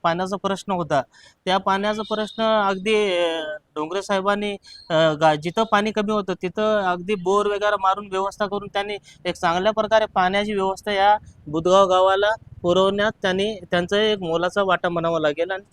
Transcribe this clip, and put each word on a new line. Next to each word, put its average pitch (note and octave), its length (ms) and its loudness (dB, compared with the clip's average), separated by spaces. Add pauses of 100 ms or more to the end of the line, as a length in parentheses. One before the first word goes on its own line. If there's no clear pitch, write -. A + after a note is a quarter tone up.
पाण्याचा F3+ 320 -2
प्रश्न G3 360 -4
होता, D#3 300 0 (440)
त्या F#3 120 0
पाण्याचा G3+ 440 -2
प्रश्न G#3+ 680 -2
अगदी, G3 500 0
अ, E3 240 0 (340)
डोंगरे D#3+ 260 -4
साहेबांनी, G3+ 520 -2 (360)
अ, F3 40 -2
गा-, D#3 420 4
जिथं E3+ 280 -2
पाणी G#3+ 280 2
कमी G#3+ 200 -2
होतं G3+ 220 -2
तिथं G#3+ 480 -2
अगदी F#3 340 -2
बोर G3 300 2
वगैरे G#3 340 0
मारून G3 320 0
व्यवस्था G3 340 -2
करून G3+ 220 -6
त्यांनी G3+ 300 -6 (280)
एक F3 100 -2
चांगल्या F3+ 380 0
प्रकारे G#3+ 320 2
पाण्याची G3+ 480 0
व्यवस्था F#3+ 380 -4
या G3+ 260 4 (300)
बुधगाव F3+ 420 4
गावाला F#3+ 400 4 (320)
पुरवण्यात G3 500 2 (100)
त्यांनी, G3 380 -2 (120)
त्यांचं F3+ 260 0
एक G#3+ 220 2
मोलाचा F3 440 0
वाटा F3+ 260 0
म्हणावा E3+ 300 0
लागेल D#3 320 0
आणि F#3+ 220 -6